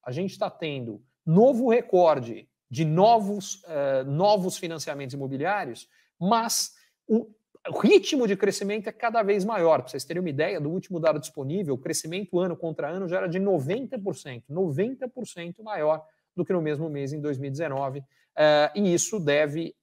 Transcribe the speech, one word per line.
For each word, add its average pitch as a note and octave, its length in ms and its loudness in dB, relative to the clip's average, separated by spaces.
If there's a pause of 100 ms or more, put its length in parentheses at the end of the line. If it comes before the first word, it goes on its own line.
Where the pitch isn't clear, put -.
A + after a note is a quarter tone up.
a B2+ 80 -10
gente F3+ 260 -6
tá - 120 -4
tendo C3 520 -10 (240)
novo A#3 420 6
recorde D#3+ 800 4 (220)
de B2 140 0
novos, G3 800 2
eh, C#3 380 -2
novos F3+ 520 2
financiamentos C#3+ 580 -8
imobiliários, C#3 760 -6 (320)
mas A3+ 540 0 (340)
o, - 260 0 (360)
o - 80 -6
ritmo B3+ 500 4
de G3 80 2
crescimento G3+ 500 -2
é G#3+ 60 -6
cada A3+ 300 -2
vez G3 240 2
maior. E3 340 4
Pra - 80 -12
vocês C#3 160 -10
terem E3+ 160 -6
uma F3+ 80 -4
ideia, D#3 320 -2
do D3 80 -4
último F3+ 320 -6
dado D#3 180 2
disponível, D3 560 -4
o B2 40 -6
crescimento E3+ 600 -4
ano F3+ 160 0
contra D#3 360 -6
ano F#3 180 -6
já F3 80 -2
era F#3+ 120 -2
de E3+ 100 -2
noventa G3 600 -2
por F#3+ 160 -6
cento, C3 380 -14
noventa F#3+ 560 -4
por A#3+ 180 -12
cento F3 380 -14
maior D#3 420 -2 (300)
do F3 80 -2
que - 80 -2
no F3 80 2
mesmo D3+ 300 -4
mês C#3+ 240 -6
em D3+ 60 -8
dois C#3+ 180 -4
mil C#3 100 -8
e C3 40 -8
dezenove, C#3 520 -6 (320)
eh, D3+ 380 6
e G3+ 180 2
isso G#3 260 0
deve D3+ 640 0